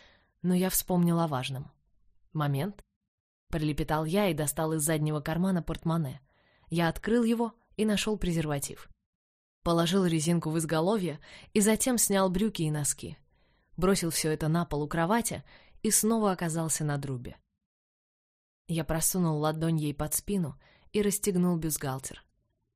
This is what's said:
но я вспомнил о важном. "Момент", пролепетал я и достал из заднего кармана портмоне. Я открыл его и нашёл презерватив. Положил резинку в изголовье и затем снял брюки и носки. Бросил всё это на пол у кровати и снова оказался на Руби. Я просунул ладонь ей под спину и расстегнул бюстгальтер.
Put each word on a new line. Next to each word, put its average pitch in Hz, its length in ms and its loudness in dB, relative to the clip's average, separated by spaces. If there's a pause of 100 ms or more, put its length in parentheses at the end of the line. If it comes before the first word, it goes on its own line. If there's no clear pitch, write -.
(400)
но 180 140 2
я 185 160 2
вспомнил 170 500 2
о 165 80 0
важном. 131 420 -6 (640)
"Момент", 147 500 -2 (640)
пролепетал 151 580 -2
я 196 220 2
и 165 40 2
достал 156 400 -2
из 160 80 -2
заднего 151 400 0
кармана 170 420 0
портмоне. 165 600 -4 (480)
Я 165 180 2
открыл 226 360 2
его 226 280 0 (240)
и 214 80 0
нашёл 214 320 0
презерватив. 160 720 -4 (720)
Положил 170 440 4
резинку 165 420 2
в 156 80 0
изголовье 165 640 0 (320)
и 214 80 4
затем 220 380 4
снял 190 320 4
брюки 185 320 -2
и 156 80 0
носки. 143 480 -4 (580)
Бросил 180 320 2
всё 160 220 -2
это 156 180 -2
на 156 160 2
пол 147 200 -4
у 147 40 -6
кровати 175 560 0 (380)
и 214 80 0
снова 214 420 2
оказался 160 520 -2
на 143 140 0
Руби. 135 380 -8 (1300)
Я 160 180 -2
просунул 160 560 0
ладонь 160 360 0
ей 151 160 -2
под 151 220 -4
спину 185 420 -4 (360)
и 208 100 2
расстегнул 180 540 2
бюстгальтер. 147 680 -6 (520)